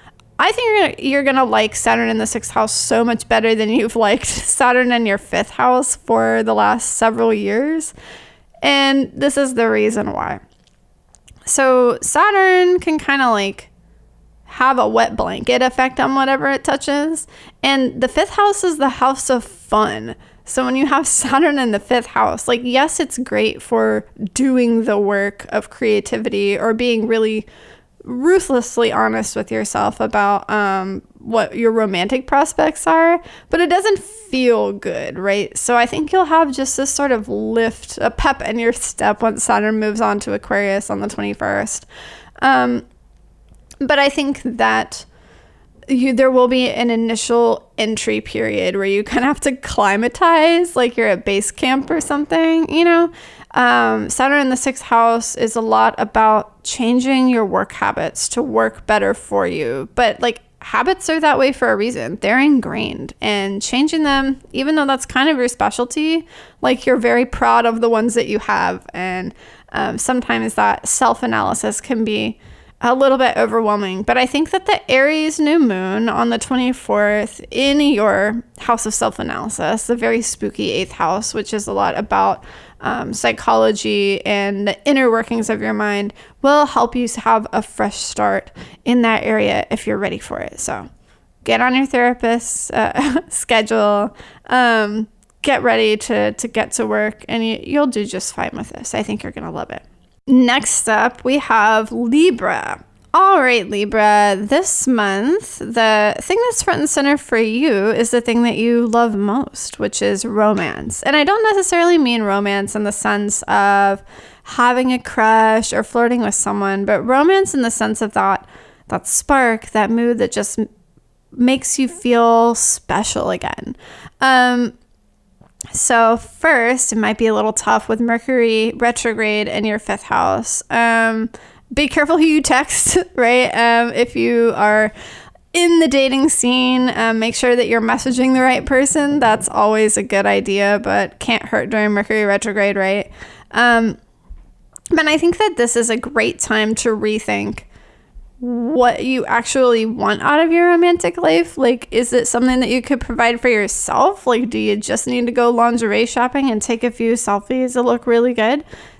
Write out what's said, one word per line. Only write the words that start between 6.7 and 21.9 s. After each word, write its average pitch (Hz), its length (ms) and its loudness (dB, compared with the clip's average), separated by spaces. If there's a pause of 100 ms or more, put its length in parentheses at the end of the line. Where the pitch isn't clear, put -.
several 226 420 2
years. 233 600 -2 (680)
And 277 540 2
this 277 220 0
is 262 180 0
the 226 140 2
reason 214 440 0
why. - 260 -6 (1080)
So 254 560 2
Saturn 370 800 4
can 311 200 -2
kinda, 277 320 0
like, 202 380 -4 (760)
have 254 340 0
a 214 80 2
wet 220 280 0
blanket 226 460 -2
effect 254 380 0
on 269 160 0
whatever 269 340 0
it 269 140 -2
touches. 294 640 -2 (360)
And 262 360 0
the 254 80 2
fifth 320 240 0
house 403 320 2
is 339 140 0
the 269 120 2
house 262 400 0
of 240 140 0
fun. 113 720 -4 (300)
So 254 200 -2
when 254 100 -2
you 269 100 2
have 277 220 0
<laughs> - 140 0
Saturn 285 360 2
in 247 140 0
the 202 80 -2
fifth 240 280 -2